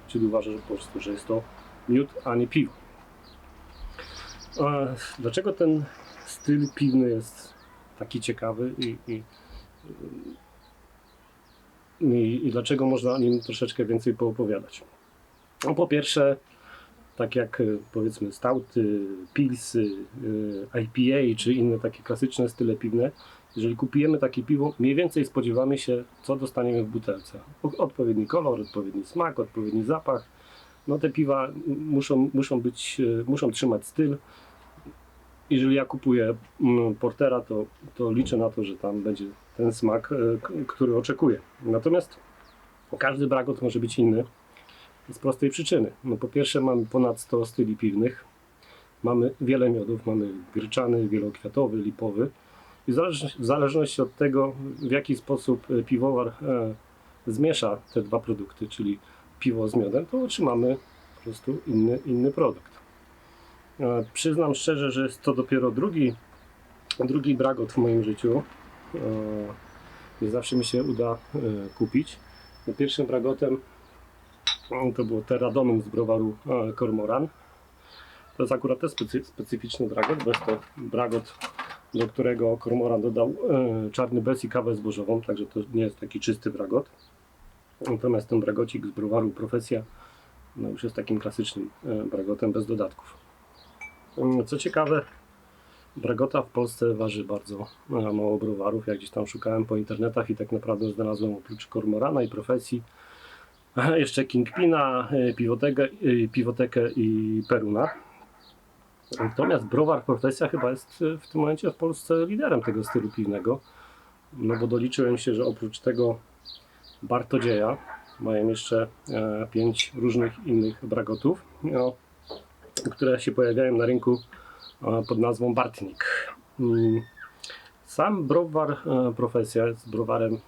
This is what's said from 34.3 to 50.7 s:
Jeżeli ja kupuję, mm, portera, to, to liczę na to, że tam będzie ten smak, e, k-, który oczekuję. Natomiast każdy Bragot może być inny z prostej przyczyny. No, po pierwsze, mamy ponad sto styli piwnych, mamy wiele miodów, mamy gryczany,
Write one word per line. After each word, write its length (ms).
Jeżeli 240
ja 100
kupuję, 520
mm, 340
portera, 460
to, 240
to 180
liczę 240
na 140
to, 140
że 120
tam 260
będzie 220
ten 160
smak, 400
e, 260
k-, 140
który 280
oczekuję. 440
Natomiast 540
każdy 280
Bragot 360
może 180
być 180
inny 260
z 100
prostej 320
przyczyny. 420
No, 120
po 120
pierwsze, 320
mamy 260
ponad 340
sto 260
styli 300
piwnych, 480
mamy 380
wiele 300
miodów, 360
mamy 220
gryczany, 540